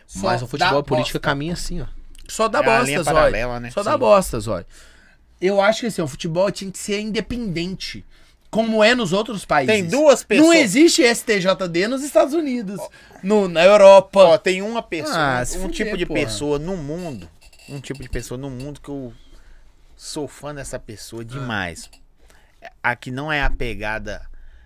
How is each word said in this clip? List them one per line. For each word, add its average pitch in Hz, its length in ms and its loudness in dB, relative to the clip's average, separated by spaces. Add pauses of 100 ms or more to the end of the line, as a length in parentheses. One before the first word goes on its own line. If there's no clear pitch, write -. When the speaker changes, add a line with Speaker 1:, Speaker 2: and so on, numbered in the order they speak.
Speaker 1:
só 196 180 -8
Speaker 2:
Mas 117 160 0
o 127 60 -8
futebol 175 260 0
Speaker 1:
dá 143 60 2
Speaker 2:
e 147 40 -4
política 127 360 -2
Speaker 1:
bosta. - 100 -6
Speaker 2:
caminha 147 240 -4
assim, 170 280 -8
ó. 120 40 -8 (420)
Speaker 1:
Só 220 200 -2
dá 208 100 -2
Speaker 3:
É - 40 2
a - 40 2
Speaker 1:
bosta, - 200 4
Speaker 3:
linha - 180 -2
Speaker 1:
Zóio. 147 120 0
Speaker 3:
paralela, 123 440 0
né? 120 100 -10
Speaker 1:
Só 202 140 -4
dá 226 100 -2
Speaker 3:
Sim. 302 60 0
Speaker 1:
bosta, 202 400 2
Zóio. 104 260 -6 (720)
Eu 196 220 2
acho 214 200 2
que 254 40 -6
assim, 202 160 -4
o 160 60 -2
futebol 170 440 -4
tinha 196 200 -10
que - 80 -14
ser 202 200 -6
independente, 202 1040 -6 (460)
como 220 340 0
é 233 120 6
nos 208 180 -2
outros 214 320 -4
países. 151 280 0
Speaker 3:
Tem 202 120 0
duas 262 380 4
pessoas. 302 240 4
Speaker 1:
Não 339 80 6
existe 285 480 4
S 233 200 2
T 208 160 0
J 185 280 0
D 175 200 -2
nos 262 160 -4
Estados 302 300 2
Unidos, 247 480 -4 (400)
no, 196 260 2
na 165 160 2
Europa. 196 560 10
Speaker 3:
Ó, 165 200 8
tem 185 240 -2
uma 226 180 -6
pessoa, 180 340 -6
Speaker 1:
Ah, 139 280 0
Speaker 3:
um, - 20 -6
Speaker 1:
se - 140 -6
Speaker 3:
um - 20 -6
Speaker 1:
fuder, 190 160 -6
Speaker 3:
tipo 214 180 -6
de 175 120 -4
Speaker 1:
porra. 156 140 -4
Speaker 3:
pessoa 143 360 -4
no 165 180 -6
mundo, 147 540 -10 (400)
um 143 100 -12
tipo 135 220 -14
de 131 80 -16
pessoa - 260 -10
no 139 140 -10
mundo 135 320 -14
que - 80 -18
eu 131 240 -12 (840)
sou - 320 -12
fã 147 260 -16
dessa 135 260 -12
pessoa 113 420 -16
Speaker 1:
Ah. 117 40 -12
Speaker 3:
demais. 113 640 -10 (920)
A 120 120 -2
que 127 160 -14
não 143 200 -8
é 147 100 -2
apegada 107 800 -6 (440)